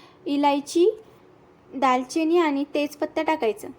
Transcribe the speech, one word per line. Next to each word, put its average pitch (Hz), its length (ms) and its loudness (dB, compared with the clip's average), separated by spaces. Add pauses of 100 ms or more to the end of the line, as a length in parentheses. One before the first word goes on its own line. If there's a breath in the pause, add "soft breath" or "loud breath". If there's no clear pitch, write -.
(260 loud breath)
इलायची, 285 720 2 (760 loud breath)
दालचिनी 269 640 0
आणि 285 260 0 (100)
तेजपत्ता 302 480 -4
टाकायचं. 277 460 -2 (100)